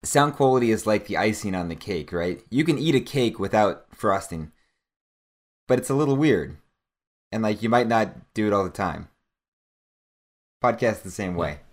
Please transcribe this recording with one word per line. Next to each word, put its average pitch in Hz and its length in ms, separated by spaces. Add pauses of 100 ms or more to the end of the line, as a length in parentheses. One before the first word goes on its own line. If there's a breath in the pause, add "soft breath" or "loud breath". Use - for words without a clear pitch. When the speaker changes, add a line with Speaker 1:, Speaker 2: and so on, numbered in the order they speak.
Speaker 1:
sound 143 320
quality 131 360
is 107 160
like 104 200
the 98 100
icing 104 380
on 87 140
the 82 60
cake, 82 360
right? 87 380
You 135 140
can 156 140
eat 147 180
a 123 60
cake 123 380
without 95 540
frosting, 87 580 (1160)
but 123 120
it's 123 100
a 135 60
little 139 200
weird. 110 420 (760)
And, 110 120
like, 107 180
you 113 80
might 120 180
not 113 460
do 107 140
it 104 60
all 98 100
the 90 60
time. 80 400 (1500)
Podcast 113 400
the 92 80
same 92 220
Speaker 2:
Yeah. 85 80
Speaker 1:
way. 76 180 (140)